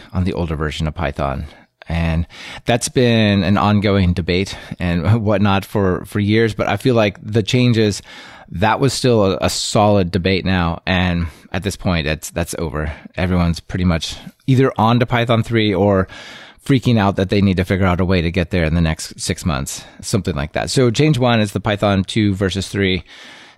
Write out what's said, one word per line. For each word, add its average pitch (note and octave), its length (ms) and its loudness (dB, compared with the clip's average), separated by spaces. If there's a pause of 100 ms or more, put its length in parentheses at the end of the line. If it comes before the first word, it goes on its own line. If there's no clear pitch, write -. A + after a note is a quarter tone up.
(120)
on F#2 120 0
the F#2 100 -2
older E2 220 -4
version D2+ 300 -4
of D2+ 80 -4
Python. C#2+ 520 -4 (420)
And E2 380 -2 (400)
that's A#2+ 220 0
been A2 540 2
an F#2+ 140 2
ongoing G2 560 2
debate F2+ 440 -2 (220)
and F2 440 0
<laughs> - 20 -6
whatnot G2 400 2
for, F#2 400 0
for - 160 -4
years. G#2+ 340 2
But - 140 -2
I G2+ 80 0
feel B2+ 180 2
like G#2+ 280 2
the A2 200 0
changes, A2+ 600 2 (480)
that G#2+ 300 0
was C#3 120 2
still A#2 320 2
a, F#2+ 160 0
a - 100 0
solid G#2 600 2
debate F#2+ 340 0
now. F2 400 0
And F2+ 440 0 (240)
at F2+ 100 -4
this F#2 140 -4
point, E2+ 300 -2
it's, D#2 240 -4
that's E2 280 -6
over. D2+ 340 -6 (220)
Everyone's F2 460 0
pretty F#2 240 -6
much E2 320 0 (300)
either C3 300 4
on A2+ 240 2
to B2 60 0
Python A#2 360 0
three A2 300 0
or F#2+ 340 2 (560)
freaking B2 360 2
out G2 160 2
that F#2+ 140 0
they G#2 120 2
need F#2+ 160 4
to F2+ 80 0
figure F#2+ 220 0
out F2 140 0
a F#2+ 40 2
way F2+ 160 2
to E2 120 -2
get F2 180 -2
there F2 140 0
in D#2 100 0
the E2+ 60 2
next - 400 -2
six - 240 -6
months, C#2 400 -4 (160)
something F#2 340 -4
like C#2+ 180 -6
that. - 160 -4
So B2+ 220 2
change C#3+ 260 2
one A#2+ 240 2
is G#2 120 -2
the G2+ 80 -4
Python G2+ 420 0
two G#2 320 0
versus F#2+ 340 -4
three F#2+ 360 -2 (540)